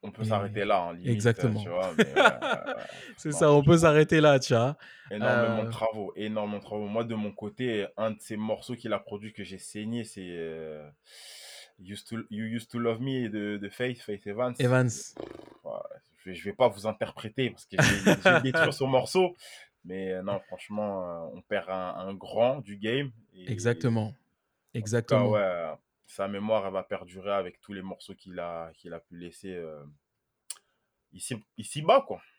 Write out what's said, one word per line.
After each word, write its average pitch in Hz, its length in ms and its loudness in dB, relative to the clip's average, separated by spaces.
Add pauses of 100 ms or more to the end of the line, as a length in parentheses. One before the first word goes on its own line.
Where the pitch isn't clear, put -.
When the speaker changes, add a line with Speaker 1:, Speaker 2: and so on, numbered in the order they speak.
Speaker 1:
On 107 100 -10
peut 110 120 -6
Speaker 2:
Et - 20 -2
Speaker 1:
s'arrêter 104 400 0
là, 98 240 2
hein, 87 40 -8
limite, 87 160 -8
Speaker 2:
exactement. 113 520 2
Speaker 1:
tu 98 80 -8
vois, 90 260 -2
mais, 226 100 4
ouais, - 100 -12
ouais, 359 80 4
ouais. 262 500 2 (200)
Speaker 2:
<laughs> - 240 -18
C'est - 120 -8
Speaker 1:
Non, 143 80 -4
Speaker 2:
ça, 156 140 8
on 147 80 10
peut 139 60 4
Speaker 1:
franchement, 165 160 10
Speaker 2:
s'arrêter 156 400 8
là, 143 180 8
tu 131 140 0
vois. 123 240 4 (340)
Speaker 1:
énormément 113 480 2
Speaker 2:
Euh, 107 60 0
Speaker 1:
de 113 60 -6
travaux, 110 440 -4
énormément 104 420 -4
de 98 60 -10
travaux. 104 240 -6
Moi, 110 160 -2
de 113 100 -6
mon 104 180 -4
côté, 107 540 -4 (120)
un 110 140 0
de 107 80 -10
ces - 180 -10
morceaux 110 380 -4
qu'il 113 180 -6
a 98 60 -2
produit 104 340 -12
que 104 100 -14
j'ai 95 160 -14
saigné, 110 440 -8
c'est, 101 240 -12
euh, 80 600 -10 (920)
Used 98 280 -14
to, 117 100 -8 (140)
You 107 140 -6
Used 113 240 -6
to 120 100 -6
Love 117 220 0
Me 131 280 -2
de, 104 280 -4
de 98 120 -8
Faith, 123 320 -6
Faith 101 240 -8
Evans. 120 320 -4
Speaker 2:
Evans. 127 320 4 (760)
Speaker 1:
Ouais, - 80 -10 (480)
je 95 100 -18
vais, 90 60 -12
je 82 100 -14
vais 98 80 -6
pas - 140 6
vous 110 200 0
interpréter 110 640 -4
parce - 140 -18
que - 140 -8
j'ai, 127 320 4 (120)
j'ai 175 180 6
Speaker 2:
<laughs> - 20 -6
Speaker 1:
détruit 151 300 2
son 135 140 -2
morceau. 180 480 2 (480)
Mais, 92 300 -6
euh, 92 100 -6
non, 98 240 -4
franchement, 104 560 -6
euh, 85 320 -10
on 87 60 -18
perd 92 280 -4
un, 92 260 -4
un 95 200 -8
grand 120 460 0
du 101 160 -14
game. 123 340 -2 (220)
Et 95 180 -10
Speaker 2:
Exactement. 113 560 0
Speaker 1:
en - 20 -8
tout - 40 -14
cas, - 680 -16
Speaker 2:
Exactement. 107 520 2
Speaker 1:
ouais, 90 400 0 (340)
sa - 220 -8
mémoire, 101 400 0
elle 95 60 -6
va 95 100 -2
perdurer 92 500 -6
avec 92 260 -2
tous - 140 -14
les 95 80 -8
morceaux 95 320 -12
qu'il 92 260 -14
a, 82 360 -8
qu'il 85 180 -16
a 85 60 -10
pu 85 180 -20
laisser, 87 360 -14
euh, 78 300 -10 (1300)
ici, 92 240 -8 (220)
ici-bas, 156 500 2
quoi. 190 140 -10 (180)